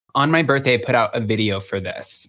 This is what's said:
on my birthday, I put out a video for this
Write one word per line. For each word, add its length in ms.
on 160
my 100
birthday, 340
I 20
put 180
out 200
a 40
video 400
for 200
this 500